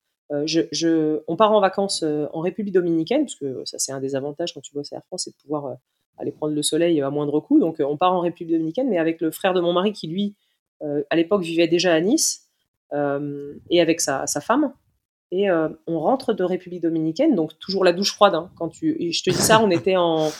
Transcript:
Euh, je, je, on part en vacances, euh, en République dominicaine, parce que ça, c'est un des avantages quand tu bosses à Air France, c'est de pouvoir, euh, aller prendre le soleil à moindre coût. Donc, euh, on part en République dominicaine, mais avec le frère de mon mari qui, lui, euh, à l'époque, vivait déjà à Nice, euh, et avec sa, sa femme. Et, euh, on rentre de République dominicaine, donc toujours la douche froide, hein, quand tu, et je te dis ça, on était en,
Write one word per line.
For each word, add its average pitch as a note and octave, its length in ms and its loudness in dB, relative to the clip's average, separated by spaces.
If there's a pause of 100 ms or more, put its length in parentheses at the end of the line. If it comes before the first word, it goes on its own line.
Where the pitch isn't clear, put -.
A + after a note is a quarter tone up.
(320)
Euh, C#3+ 160 -2
je, D#3+ 140 0 (100)
je, D#3 560 0
on E3+ 80 -4
part G#3 160 4
en G#3+ 100 6
vacances, G3 400 0
euh, D3+ 320 -2
en E3 60 -6
République F#3 340 -4
dominicaine, F3 520 2
parce G#3+ 100 -12
que B2+ 300 -8
ça, - 120 -12
c'est - 140 -6
un C3+ 80 -6
des C3+ 160 -4
avantages D3 400 -6
quand C#3+ 60 -18
tu - 120 -20
bosses C#3+ 180 -10
à C3+ 40 -12
Air - 100 -12
France, - 200 -8
c'est - 40 -14
de - 60 -20
pouvoir, C#3+ 320 -8
euh, B2 60 -8 (440)
aller D3 140 -6
prendre D3+ 240 -4
le D3 80 -2
soleil D#3+ 380 2
à C3+ 100 -2
moindre D3 300 -2
coût. D4 180 4
Donc, E3 200 0
euh, D3+ 40 2
on C#3 120 -2
part F3+ 180 2
en F3+ 80 2
République E3+ 340 -2
dominicaine, E3 340 -2
mais F#3+ 80 0
avec E3 240 0
le D#3+ 80 0
frère F#3 240 -2
de F#3 80 0
mon F3 100 2
mari F#3 220 2
qui, F#3+ 140 -12
lui, G3+ 260 -4 (480)
euh, D3 300 -4
à - 40 0
l'époque, E3+ 280 2
vivait E3 240 0
déjà F3 260 2
à D#3+ 80 4
Nice, - 460 0 (460)
euh, C#3+ 600 -4 (160)
et F3 120 4
avec E3 200 2
sa, C#3+ 240 -2
sa C#3+ 160 -4
femme. C4 320 0 (560)
Et, G3 180 0
euh, E3 220 2 (160)
on E3 140 -2
rentre A3+ 340 0
de F#3 100 -4
République F3+ 380 -4
dominicaine, E3 540 2
donc D#3+ 240 -2
toujours G3 240 -2
la F3+ 100 6
douche G3 220 -4
froide, G3 180 6
hein, E3+ 240 -4
quand E3 120 -4
tu, D#3+ 300 -2
et E3+ 120 -4
je - 120 -4
te - 60 0
dis F3+ 60 2
ça, A3 280 4
on G#3+ 60 4
était F#3 260 2
en, D#3+ 440 2